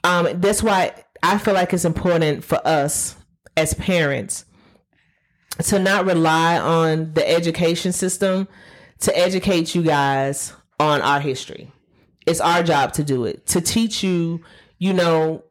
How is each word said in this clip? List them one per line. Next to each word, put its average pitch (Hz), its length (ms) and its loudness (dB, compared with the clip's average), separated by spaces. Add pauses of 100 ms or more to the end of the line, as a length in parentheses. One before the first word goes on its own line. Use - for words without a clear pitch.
Um, 175 260 2 (120)
that's 208 240 2
why 190 400 0 (180)
I 208 160 2
feel 202 160 0
like 180 180 2
it's 180 120 -2
important 165 580 0
for - 240 -2
us 147 480 0 (420)
as 160 180 0
parents 143 720 -2 (1160)
to 202 160 0
not 190 260 0
rely 165 540 2
on 160 540 0
the 156 180 0
education 170 640 0
system 190 560 -2 (500)
to - 180 -2
educate 180 580 0
you 170 80 0
guys 139 720 0 (280)
on 147 200 4
our 143 200 2
history. - 500 -8 (560)
It's 165 140 0
our 175 240 2
job 143 300 2
to 151 100 -2
do 131 200 -2
it, - 220 -8
to 180 140 0
teach 226 420 -2
you, 170 380 -2 (380)
you 190 140 0
know 165 580 2